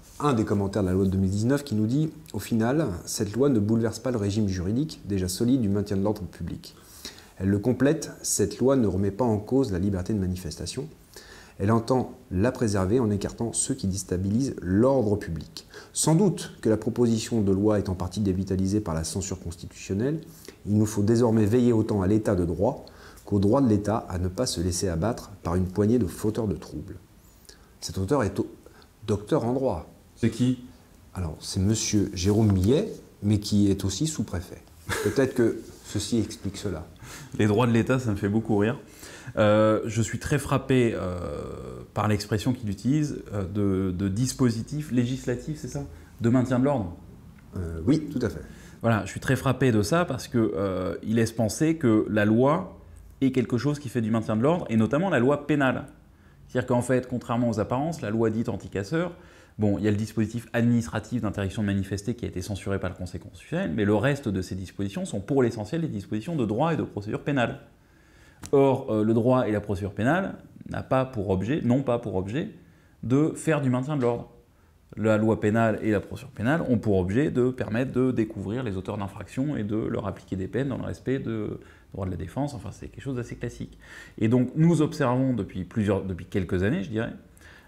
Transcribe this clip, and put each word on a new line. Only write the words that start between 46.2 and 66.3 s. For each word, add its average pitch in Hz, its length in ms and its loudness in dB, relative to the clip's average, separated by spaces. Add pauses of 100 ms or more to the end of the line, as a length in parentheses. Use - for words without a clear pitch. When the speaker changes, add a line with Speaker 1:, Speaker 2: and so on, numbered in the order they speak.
Speaker 2:
De 107 80 0
maintien 127 300 2
de 127 60 4
l'ordre ? 113 300 0 (600)
Speaker 1:
Euh, 82 300 -6
oui, 151 260 2
tout 135 80 -6
à 120 80 0
fait. 78 140 -8 (400)
Speaker 2:
Voilà, 113 240 2
je - 40 -12
suis - 100 -10
très - 140 2
frappé 127 380 2
de 107 100 4
ça 170 220 2
parce - 240 -6
que, 113 260 2
euh, 92 480 -2
il 113 140 0
laisse 113 160 2
penser 156 440 0
que 110 340 4
la 104 160 4
loi 135 520 2 (440)
est 131 100 4
quelque 127 240 0
chose 143 220 0
qui 139 100 -10
fait 120 140 -2
du 107 80 0
maintien 110 260 0
de 110 60 2
l'ordre, 165 260 2
et 113 80 0
notamment 123 320 2
la 151 120 2
loi 143 260 2
pénale. 135 400 2 (600)
C'est-à-dire 123 220 -2
qu'en 123 140 2
fait, 123 260 0
contrairement 120 400 -2
aux 110 120 0
apparences, 143 420 -2
la 107 80 -4
loi 113 180 2
dite 113 220 -2
anti-casseurs, 104 640 -4 (460)
bon, 104 200 2
il 98 60 -2
y 107 40 2
a - 20 4
le 104 60 2
dispositif 110 560 -4
administratif 117 720 0
d'interdiction 101 400 -4
de 104 40 0
manifester 98 480 -2
qui - 120 -8
a - 20 -6
été 90 140 -8
censuré 98 360 -4
par 92 120 -4
le 92 60 -10
Conseil 90 260 -10
constitutionnel, - 520 -6
mais 107 120 2
le 104 80 6
reste 131 340 0
de 95 140 0
ces 92 120 -8
dispositions 101 520 -6
sont 107 140 -6
pour 135 220 2
l'essentiel 113 380 -2
des 165 80 -2
dispositions 110 480 -6